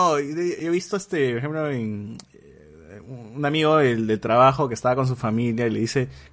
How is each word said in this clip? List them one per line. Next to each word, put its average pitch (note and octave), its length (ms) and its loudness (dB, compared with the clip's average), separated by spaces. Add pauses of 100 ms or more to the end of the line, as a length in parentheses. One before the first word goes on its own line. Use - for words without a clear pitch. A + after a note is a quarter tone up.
(600)
yo D#3+ 80 -6
he - 40 -2
visto, F3+ 260 -2
este, D3+ 320 -2
por A#2 80 -2
ejemplo, D3+ 320 -4
en, G#2+ 480 -6 (160)
eh, D#2 680 -20 (340)
un D3 100 -4
amigo D#3 320 4
del, A#2 300 4
del G#2+ 120 2
trabajo C3 480 4
que A#2 60 -4
estaba B2 220 0
con C3 100 0
su B2+ 100 0
familia A#2 520 0
y - 20 2
le G#2+ 120 -2
dice, B2+ 280 0 (240)